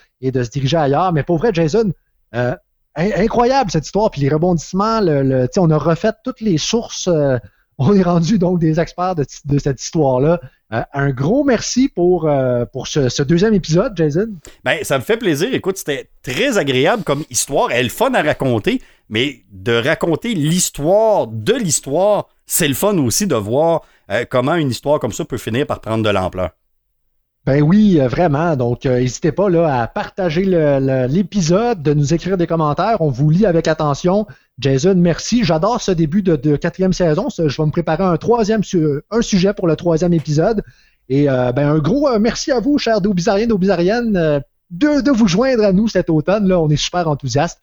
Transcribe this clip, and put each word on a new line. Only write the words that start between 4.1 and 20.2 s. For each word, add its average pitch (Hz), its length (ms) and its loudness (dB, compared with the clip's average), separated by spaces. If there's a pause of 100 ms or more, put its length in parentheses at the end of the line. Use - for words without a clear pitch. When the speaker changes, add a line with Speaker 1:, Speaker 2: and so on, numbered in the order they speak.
Speaker 1:
puis 143 80 -8
les 139 80 0
rebondissements, 185 720 0
le, 151 240 0
le, 131 240 0
tu - 60 -16
sais, 202 60 2
on 165 100 4
a 156 80 4
refait 165 340 0 (100)
toutes - 180 -10
les 202 180 0
sources, - 500 -4
euh, 143 300 0 (200)
<laughs> - 200 -10
on 139 180 4
est 190 60 6
rendu 175 360 2
donc 180 220 0
des 160 180 2
experts 180 380 -4
de, 139 80 -2 (220)
de 139 120 0
cette 139 240 -4
histoire-là. 147 560 0 (340)
Euh, 113 100 -2 (100)
un 139 180 -2
gros 160 320 0
merci 262 460 0
pour, 175 400 0
euh, 127 360 0
pour 127 220 -10
ce, 135 220 0
ce 143 140 -2
deuxième 175 320 2
épisode, 185 420 0
Jason. 165 320 0 (360)
Speaker 2:
Ben, 147 200 0
ça 143 140 0
me 123 40 -6
fait 220 140 -2
plaisir. 190 360 -2
Écoute, - 260 -4
c'était 135 320 -8 (120)
très 202 360 -2
agréable 156 440 2
comme 147 260 -4
histoire. 156 440 -2
Elle 123 140 0
est - 20 -4
fun 247 260 -2
à 196 80 2
raconter, 139 580 -2 (280)
mais 123 420 -4
de 101 220 -4
raconter 156 600 0